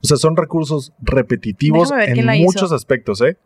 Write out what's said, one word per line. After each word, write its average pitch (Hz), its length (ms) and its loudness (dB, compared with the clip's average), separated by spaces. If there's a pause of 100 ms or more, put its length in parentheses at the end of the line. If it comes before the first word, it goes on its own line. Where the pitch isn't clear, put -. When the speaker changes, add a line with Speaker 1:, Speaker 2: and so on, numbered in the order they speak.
Speaker 1:
O - 20 -6
sea, 143 120 2
son 160 180 0
recursos 156 560 -4 (100)
repetitivos 123 840 0
Speaker 2:
Déjame - 140 -2
ver 208 80 0
Speaker 1:
en 123 60 0
Speaker 2:
quién 123 100 2
la - 100 2
hizo. 160 120 4
Speaker 1:
muchos 185 260 0
aspectos, 113 480 -2
¿eh? 156 240 0